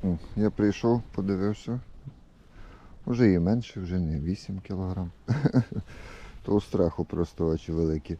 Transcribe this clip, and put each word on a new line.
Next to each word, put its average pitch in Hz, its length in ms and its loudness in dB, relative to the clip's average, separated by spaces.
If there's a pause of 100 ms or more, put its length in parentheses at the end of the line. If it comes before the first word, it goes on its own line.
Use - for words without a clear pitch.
О, 87 140 2 (180)
я 104 140 4
прийшов, 110 520 2 (100)
подивився. 101 680 -2 (1300)
Вже 120 260 6
і 90 80 6
менше, 107 400 0
вже 90 200 -2
не 78 200 0
вісім 92 400 -4
кілограм. 92 520 -6 (160)
<laughs> - 1160 -2
То 95 100 0
у 104 80 4
страху 87 440 0
просто 82 420 -2
очі 80 240 -2
великі. 80 480 -2